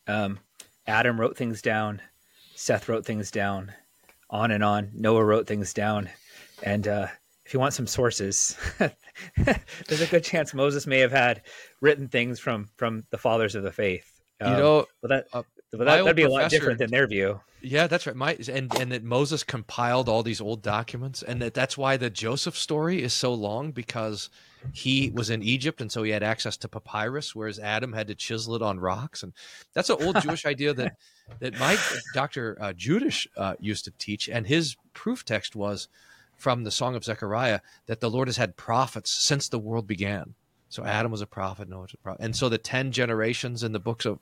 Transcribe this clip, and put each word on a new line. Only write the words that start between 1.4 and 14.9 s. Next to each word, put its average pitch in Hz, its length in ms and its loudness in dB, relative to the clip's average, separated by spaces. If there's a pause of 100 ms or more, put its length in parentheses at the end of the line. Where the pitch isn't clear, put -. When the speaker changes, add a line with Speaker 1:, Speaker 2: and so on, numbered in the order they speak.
Speaker 1:
down, 107 400 0 (540)
Seth - 340 0
wrote 110 160 0
things 107 260 -6
down, 98 400 -2 (580)
on 110 220 0
and 104 120 2
on. 104 300 2
Noah 110 300 6
wrote 107 240 6
things 104 260 -2
down. 104 360 0 (540)
And, 101 240 0
uh, 101 200 0 (380)
if - 80 -14
you 131 60 2
want 135 140 2
some 120 140 -4
sources, 110 680 0 (120)
<laughs> - 720 -4
there's - 640 0
a 170 60 2
good 170 160 6
chance 156 300 -2
Moses 143 340 2
may 131 120 4
have 127 120 6
had 123 300 4 (400)
written 139 260 6
things 120 320 0
from, 107 380 -4
from 113 320 -2
the - 80 -4
fathers 113 380 2
of 98 80 -4
the 95 80 -2
faith. 92 380 -2 (300)
Speaker 2:
You 104 80 0
Speaker 1:
Um, 101 100 6
Speaker 2:
know, 151 280 6 (160)